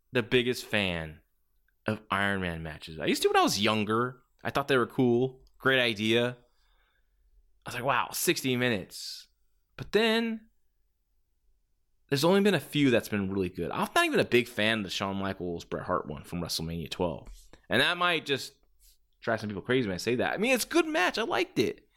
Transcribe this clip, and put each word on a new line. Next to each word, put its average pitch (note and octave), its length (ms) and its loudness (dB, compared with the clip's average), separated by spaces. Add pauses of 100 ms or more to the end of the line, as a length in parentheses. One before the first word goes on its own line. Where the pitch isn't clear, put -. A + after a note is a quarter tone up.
(120)
the B2 100 2
biggest B2 440 0
fan E2+ 540 -2 (680)
of G#2+ 140 -2 (100)
Iron G2 300 0
Man E2+ 200 -4
matches. D#2 380 -12
I D2+ 60 -6
used - 180 -2
to G4+ 60 4
when G#4 80 4
I F#4+ 40 6
was E3+ 180 2
younger. A2 580 0 (260)
I - 60 -6
thought C#3 180 -2
they C3+ 100 4
were A#2 80 4
cool. B2+ 540 2 (180)
Great C3 220 4
idea. A#2 560 2 (1300)
I - 40 -14
was - 40 -10
like, B2 120 -6
"Wow, A#2+ 260 0
sixty C3 440 0
minutes." - 720 -4 (500)
But - 160 -4
then A3+ 480 2 (1700)
there's C#3+ 160 0
only F#3+ 160 6
been G3+ 120 4
a D#3 60 2
few C#3 320 2
that's G#2+ 180 2
been G2 220 -2
really F#2+ 180 0
good. E2+ 220 -6
I'm F#3+ 240 -2
not E4+ 100 4
even C#4+ 140 0
a A#2 60 2
big A#2+ 220 2
fan A2 320 0
of G2+ 40 -4
the F2+ 80 -8
Shawn G2 240 -4
Michaels, F#2 500 -6
Bret - 200 -8
Hart - 220 -2
one D2 160 -10
from F2 180 -6
WrestleMania E2 500 -6
twelve. - 380 -4 (400)
And A2+ 120 2
that E3+ 160 0
might F3 280 0
just C3+ 280 -4 (680)
drive A2+ 180 -2
some G#2+ 100 -6
people F#2+ 140 -8
crazy B2 240 0
when F#2 80 -2
I - 20 -4
say A2+ 180 -2
that. - 180 0
I - 40 -2
mean, A#3+ 160 2
it's A#3 120 0
a - 20 -6
good E4 180 2
match. D#4+ 320 -2
I A3 60 -2
liked F4+ 340 -2
it. - 260 -2 (120)